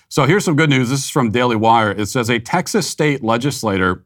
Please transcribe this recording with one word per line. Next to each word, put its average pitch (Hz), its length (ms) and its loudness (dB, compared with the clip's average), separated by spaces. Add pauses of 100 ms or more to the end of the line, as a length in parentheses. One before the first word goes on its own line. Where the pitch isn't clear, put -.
So 151 160 0
here's 180 200 2
some - 100 0
good 151 160 2
news. 131 180 2
This 135 120 -2
is 135 100 -8
from 123 200 0
Daily 123 260 0
Wire. 110 340 2
It 101 160 -4
says, 117 240 -2
"A 120 80 0
Texas 175 500 -2
state 147 360 -2
legislator 110 800 0